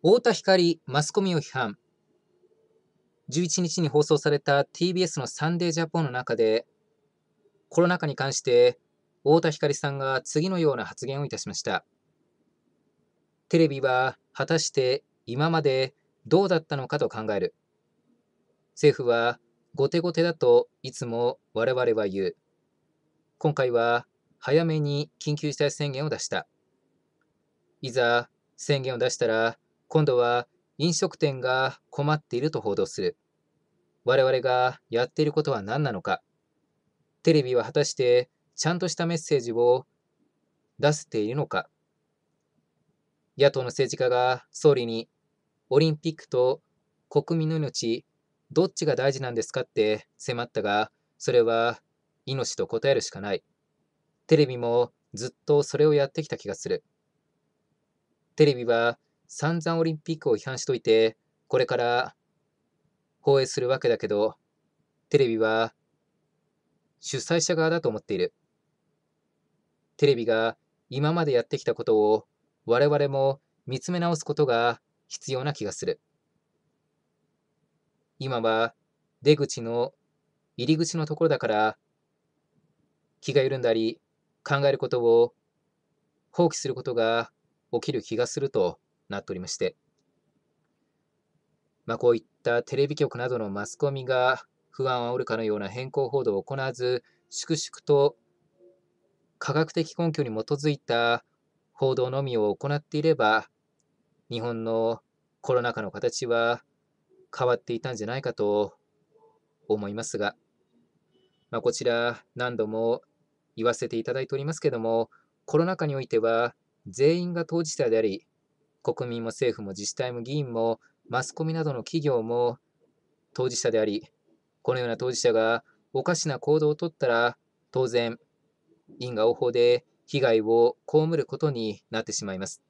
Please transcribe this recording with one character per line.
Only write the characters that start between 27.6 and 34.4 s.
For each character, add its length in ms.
い 100
ざ 380
宣 260
言 120
を 40
出 120
し 80
た 100
ら、 320
今 140
度 120
は 300
飲 160
食 220
店 260
が 380
困 240
っ 80
て 160
い 40
る 100
と 100
報 140
道 100
す 160
る。 160
我 160
々 180
が 400